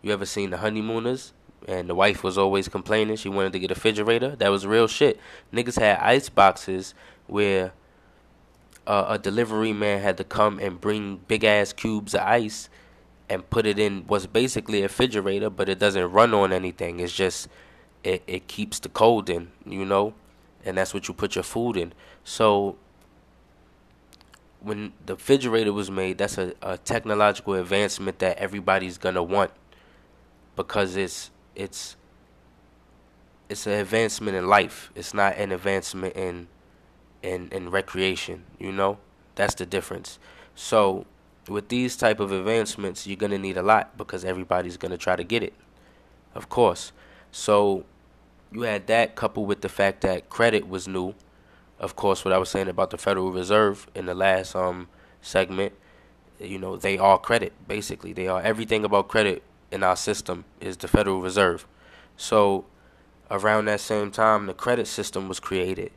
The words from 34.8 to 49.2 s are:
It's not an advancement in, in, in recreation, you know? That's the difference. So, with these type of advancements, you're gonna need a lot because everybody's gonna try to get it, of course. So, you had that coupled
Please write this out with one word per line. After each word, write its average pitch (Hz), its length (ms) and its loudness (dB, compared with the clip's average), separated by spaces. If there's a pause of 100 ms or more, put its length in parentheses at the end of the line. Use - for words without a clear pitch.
It's - 180 -12
not 98 220 2
an 98 160 -4
advancement 92 640 -4
in, 87 320 -8 (720)
in, 90 300 -8
in 90 180 -8
recreation, 92 720 -4 (160)
you 95 140 -8
know? 98 260 0 (380)
That's 104 180 0
the 95 100 -8
difference. 95 540 -8 (380)
So, 98 480 2 (420)
with 104 220 -6
these 123 280 -2
type 110 220 2
of 98 140 -2
advancements, 101 760 -2
you're 98 100 -8
gonna 101 220 -2
need 95 180 -6
a 90 60 -4
lot 104 340 2
because 92 280 -10
everybody's 90 540 -4
gonna 90 180 -8
try 90 180 0
to 90 80 -4
get 104 220 -2
it, - 100 -8 (800)
of - 140 -14
course. 104 420 2 (400)
So, 104 540 2 (640)
you 113 120 -8
had 104 240 -4
that 113 280 4
coupled 107 320 -4